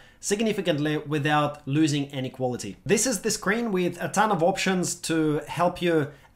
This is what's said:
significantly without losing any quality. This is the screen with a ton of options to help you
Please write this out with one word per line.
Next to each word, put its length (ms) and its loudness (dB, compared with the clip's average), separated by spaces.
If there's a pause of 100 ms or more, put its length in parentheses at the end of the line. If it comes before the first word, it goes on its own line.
(220)
significantly 760 0
without 680 0
losing 420 2
any 200 -6
quality. 560 -6
This 220 2
is 160 -2
the 80 0
screen 420 -2
with 300 0
a 60 -4
ton 220 2
of 120 0
options 540 0
to 520 0
help 320 0
you 280 2 (280)